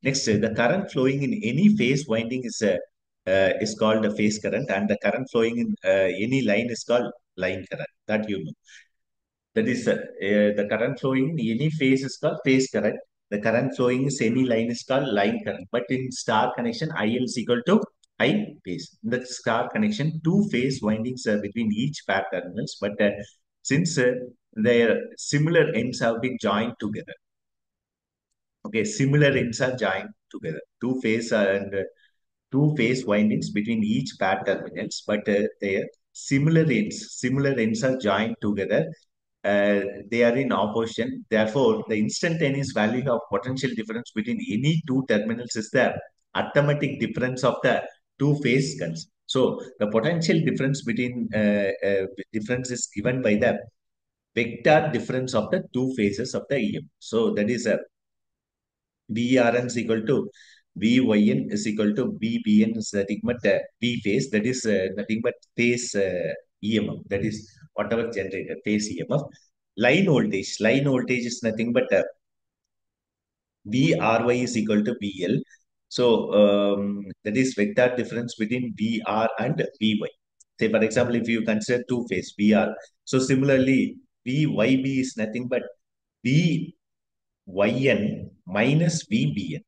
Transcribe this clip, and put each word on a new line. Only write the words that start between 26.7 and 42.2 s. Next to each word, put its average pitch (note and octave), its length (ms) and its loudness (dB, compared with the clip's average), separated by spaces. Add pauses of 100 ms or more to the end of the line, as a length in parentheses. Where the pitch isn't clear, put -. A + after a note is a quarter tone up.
together. G#2 340 -8 (1500)
Okay, G#2+ 180 -2
similar C#3 440 4
ends A#2+ 340 0
are B2+ 140 0
joined G2+ 340 -2 (220)
together. - 300 -10 (200)
Two B2+ 200 -2
phase A2+ 300 0
and, G2 440 2
uh, F#2+ 80 -2 (680)
two D3+ 240 2
phase B2+ 300 0
windings G#2 460 0
between A2 320 -2
each A2 360 -2
pair F#2+ 260 0
terminals, - 600 -6
but, - 240 -2
uh, G#3 140 2 (180)
their G3 240 -2 (260)
similar D#3+ 600 2
ends, - 480 -4
similar C3+ 320 0
ends A2+ 320 0
are C3 140 2
joined G#2 440 0
together. G2+ 440 0 (580)
Uh, G2+ 380 2 (280)
they A#2 140 4
are A#2+ 140 4
in C3 160 0
opposition. A2+ 760 -2
Therefore, A2 600 2
the A2 80 0
instantaneous C#3 760 0